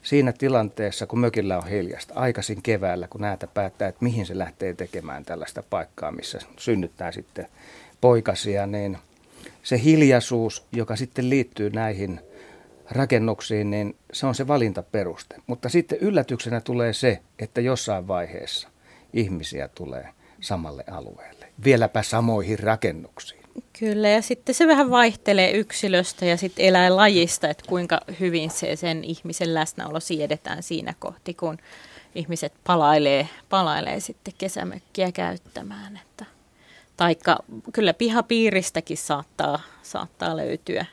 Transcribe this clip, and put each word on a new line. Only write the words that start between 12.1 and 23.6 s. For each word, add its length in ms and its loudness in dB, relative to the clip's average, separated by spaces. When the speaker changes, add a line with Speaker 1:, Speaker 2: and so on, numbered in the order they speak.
Speaker 1:
rakennuksiin, 800 0
niin 240 -4
se 120 -6
on 100 0
se 120 -4
valintaperuste. 880 -2
Mutta 220 -6
sitten 300 2
yllätyksenä 600 0
tulee 320 0
se, 260 2
että 220 -4
jossain 460 -2
vaiheessa 640 -6
ihmisiä 540 -4
tulee 420 -14
samalle 500 -6
alueelle, 540 -16
vieläpä 400 6
samoihin 560 0
rakennuksiin. 800 -4